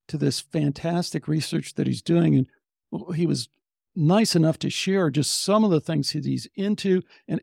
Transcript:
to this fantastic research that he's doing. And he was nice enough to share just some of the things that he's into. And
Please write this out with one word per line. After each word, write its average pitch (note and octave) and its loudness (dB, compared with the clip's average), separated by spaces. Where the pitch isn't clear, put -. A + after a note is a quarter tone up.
to - -8
this C#3+ 0
fantastic E3 -2
research D#3 -4
that C#3 0
he's - -4
doing. E3 4
And C3 2
he E3+ 0
was - -2
nice F#3 4
enough D#3+ 2
to - -2
share F#3+ 0
just - -2
some G#3+ 2
of G3 4
the D3+ 4
things D3+ -4
that C#3+ -4
he's C3 -4
into. G3 0
And F3 -4